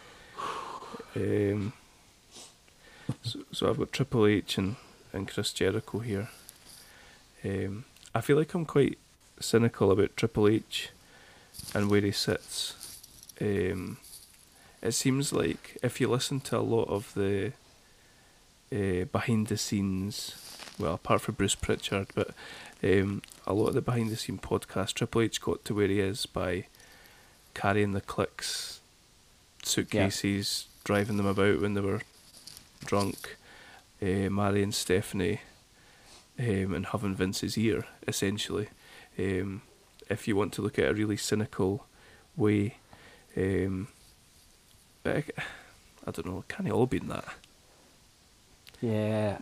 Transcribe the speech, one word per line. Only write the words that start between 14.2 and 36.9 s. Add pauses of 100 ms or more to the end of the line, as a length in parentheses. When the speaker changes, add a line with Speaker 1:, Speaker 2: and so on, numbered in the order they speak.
Speaker 1:
it
seems
like
if
you
listen
to
a
lot
of
the, (1160)
uh,
behind
the
scenes, (420)
well,
apart
from
Bruce
Pritchard,
but, (520)
um, (260)
a
lot
of
the
behind
the
scene
podcasts,
Triple
H
got
to
where
he
is
by (880)
carrying
the
Cliques (840)
suitcases,
Speaker 2:
Yeah.
Speaker 1:
driving
them
about
when
they
were (840)
drunk, (640)
uh,
marrying
Stephanie, (960)
um,
and
having